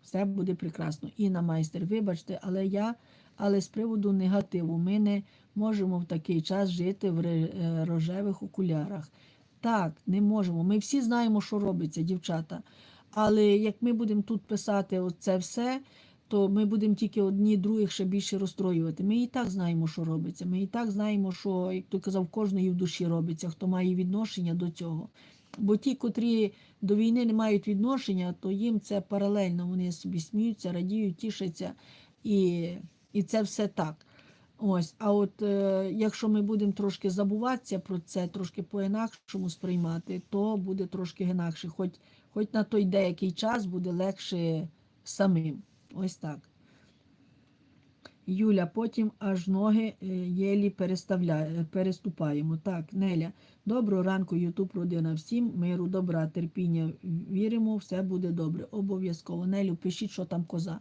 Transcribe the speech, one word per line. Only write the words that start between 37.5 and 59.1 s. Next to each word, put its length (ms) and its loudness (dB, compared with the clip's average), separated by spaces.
про 200 -4
це, 300 -4
трошки 340 -8
по-інакшому 880 -4
сприймати, 800 -2
то 260 0
буде 300 -4
трошки 380 -6
інакше. 440 -2
Хоч, 220 -4
хоч 220 -2
на 120 2
той 200 2
деякий 480 2
час 340 -2
буде 240 -4
легше 800 -2
самим. 580 2
Ось 220 -4
так. 340 -10
Юля, 400 4
потім 520 -2
аж 300 -2
ноги, 540 2
е, 40 -8
єлі 420 2
переставля-, 880 0
е, 100 0
переступаємо. 840 -2
Так, 360 -6
Неля, 400 0
доброго 360 2
ранку, 340 0
Ютуб, 380 0
родина. 400 0
Всім 420 -2
миру, 300 0
добра, 400 0
терпіння. 640 0
Віримо, 460 2
все 260 -4
буде 300 -2
добре. 380 -2
Обов'язково. 760 -4